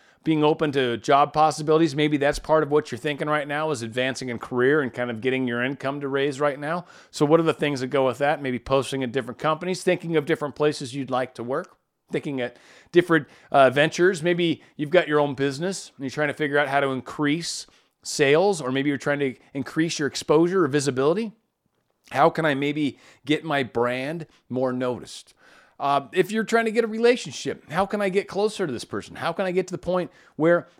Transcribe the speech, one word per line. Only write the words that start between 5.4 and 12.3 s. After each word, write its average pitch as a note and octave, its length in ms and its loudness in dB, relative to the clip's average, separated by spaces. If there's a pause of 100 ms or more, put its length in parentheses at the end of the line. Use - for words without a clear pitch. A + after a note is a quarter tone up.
your A#2+ 160 -2
income C#3 360 -6
to C#3+ 60 -6
raise C#3 320 -2
right C#3+ 220 -2
now. E3 240 -6 (260)
So - 160 0
what D#3+ 140 6
are - 20 2
the D#3+ 100 2
things C#3+ 280 -2
that C3 80 -4
go C3+ 180 2
with A#2+ 120 0
that? D3 220 0
Maybe B2+ 200 -4
posting C3+ 420 -2
at B2 80 -4
different A#2+ 300 -6
companies, F3 420 -2
thinking F3 320 0
of D3 100 2
different D3+ 300 -2
places D3 400 -2
you'd C3 160 -8
like B2+ 240 -2
to A#2 80 -10
work, C3+ 340 -6 (360)
thinking C#3+ 280 -4